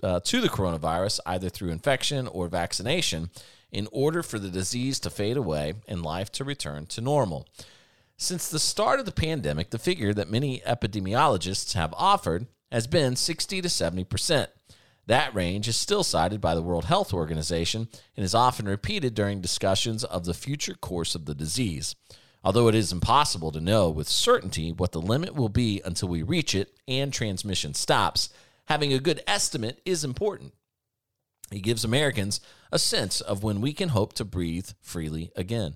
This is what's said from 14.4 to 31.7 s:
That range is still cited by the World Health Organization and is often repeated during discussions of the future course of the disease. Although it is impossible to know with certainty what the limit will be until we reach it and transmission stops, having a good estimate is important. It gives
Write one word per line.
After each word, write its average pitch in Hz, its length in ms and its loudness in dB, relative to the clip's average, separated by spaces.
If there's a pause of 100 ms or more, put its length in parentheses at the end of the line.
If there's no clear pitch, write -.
That 123 300 4
range 95 320 0
is 113 80 0
still 202 300 2
cited 92 340 2
by 82 160 2
the 82 60 0
World 85 240 0
Health 185 280 2
Organization 82 760 -2 (260)
and 104 80 -4
is 92 100 0
often 117 360 2
repeated 131 440 -2
during 101 280 0
discussions 101 640 0
of - 180 -4
the 87 100 0
future 143 420 -6
course - 380 -4
of 80 120 -6
the 73 100 -6
disease. 78 580 -2 (480)
Although 113 280 6
it 107 60 8
is 92 180 2
impossible 90 580 4
to 78 80 -4
know 92 300 4
with 78 180 -2
certainty 85 640 2
what 90 220 0
the 82 80 -2
limit 127 340 0
will 123 140 2
be 110 340 2
until 92 240 -4
we 85 160 0
reach 156 320 0
it - 220 -4 (100)
and 135 240 -2
transmission 95 640 -2
stops, 110 560 2 (380)
having 147 260 2
a 131 60 4
good 143 280 0
estimate 135 560 -2
is 170 220 -2
important. 190 480 -4 (1000)
It 101 120 -6
gives 110 200 0